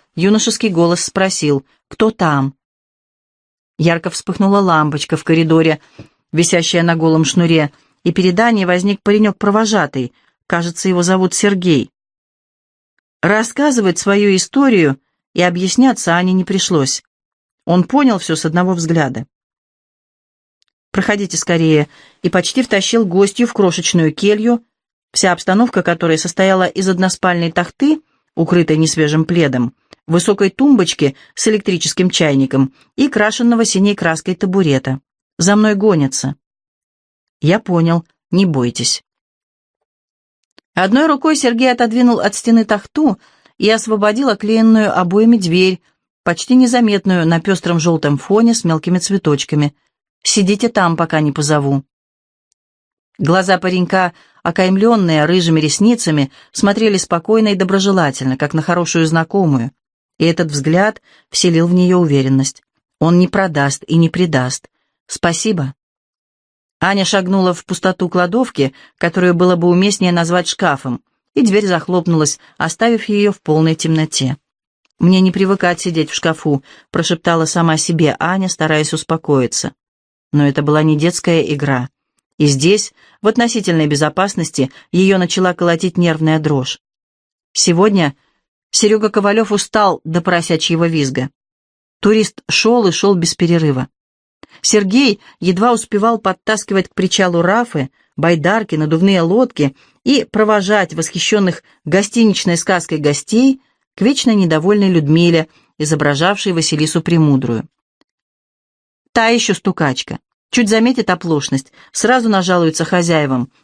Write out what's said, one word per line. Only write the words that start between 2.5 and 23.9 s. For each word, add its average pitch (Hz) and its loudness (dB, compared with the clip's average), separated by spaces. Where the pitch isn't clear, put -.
Ярко 170 -2
вспыхнула 196 0
лампочка 156 0
в - -8
коридоре, 160 2
висящая 170 0
на 170 2
голом 160 2
шнуре, 160 0
и 175 -2
перед 180 0
Аней 226 2
возник 180 -2
паренек-провожатый. 202 0
Кажется, 170 -4
его 180 0
зовут 185 0
Сергей. 180 0
Рассказывать 220 0
свою 202 2
историю 185 2
и 170 -2
объясняться 180 0
Ане 180 0
не 185 0
пришлось. 180 -2
Он 180 2
понял 262 2
все 160 -4
с - -6
одного 180 0
взгляда. 160 -2
"Проходите 202 -4
скорее", 160 2
и 180 -2
почти 185 -2
втащил 226 0
гостью 202 0
в 233 -8
крошечную 170 0